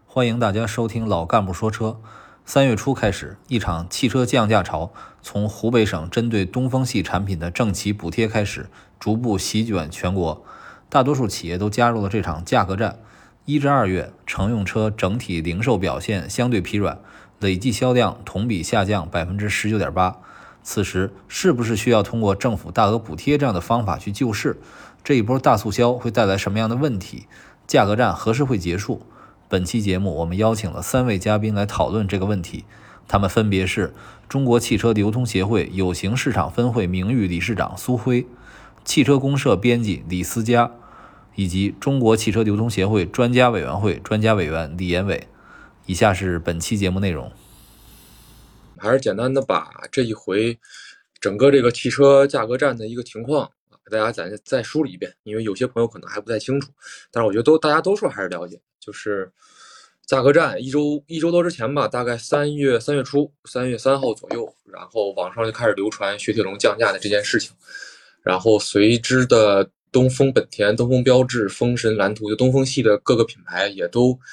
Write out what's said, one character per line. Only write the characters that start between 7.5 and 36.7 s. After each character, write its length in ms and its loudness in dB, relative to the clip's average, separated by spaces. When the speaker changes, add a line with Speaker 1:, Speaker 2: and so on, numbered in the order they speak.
Speaker 1:
政 200 0
企 220 -2
补 160 -6
贴 180 -2
开 160 0
始， 220 -8
逐 160 0
步 220 0
席 260 -2
卷 280 -2
全 240 -4
国。 280 -4
大 140 4
多 100 2
数 140 0
企 200 -8
业 120 -4
都 100 0
加 220 2
入 100 -2
了 80 -2
这 140 -2
场 200 -6
价 220 2
格 100 -4
战。 280 -4
一 140 0
至 80 0
二 180 4
月， 260 -2
乘 240 -4
用 160 -2
车 240 0
整 260 -2
体 260 -4
零 200 -4
售 160 2
表 220 -2
现 280 -4
相 220 -2
对 100 0
疲 180 -4
软， 220 -2
累 160 0
计 160 -2
销 220 0
量 320 2
同 220 -4
比 160 -2
下 200 2
降 240 0
百 160 -4
分 140 -4
之 100 -4
十 220 -2
九 80 0
点 160 -2
八。 260 0
此 200 -4
时， 300 -2
是 260 2
不 100 0
是 120 0
需 160 0
要 100 6
通 180 -2
过 140 2
政 240 -2
府 140 -12
大 160 2
额 100 2
补 180 -8
贴 220 0
这 80 2
样 80 0
的 80 -2
方 240 0
法 140 -4
去 120 -8
救 220 -2
市？ 240 -4
这 100 2
一 80 4
波 160 0
大 180 4
促 160 -4
销 220 2
会 160 -4
带 160 2
来 100 2
什 160 -2
么 60 -2
样 100 0
的 80 -2
问 220 0
题？ 300 -12
价 180 4
格 100 2
战 160 2
何 220 -2
时 100 0
会 140 0
结 180 -2
束？ 300 -6
本 180 0
期 160 -2
节 160 0
目， 200 -2
我 80 -2
们 120 -4
邀 160 2
请 160 -4
了 100 -10
三 280 0
位 100 0
嘉 220 0
宾 160 -2
来 100 0
讨 240 -2
论 180 -2
这 120 -2
个 80 -2
问 120 0
题。 260 -10
他 100 0
们 100 2
分 220 2
别 160 2
是 300 -2
中 180 -2
国 140 4
汽 180 -2
车 160 2
流 160 2
通 160 -2
协 180 0
会 300 0
有 180 0
形 240 -4
市 160 -2
场 200 -2
分 200 0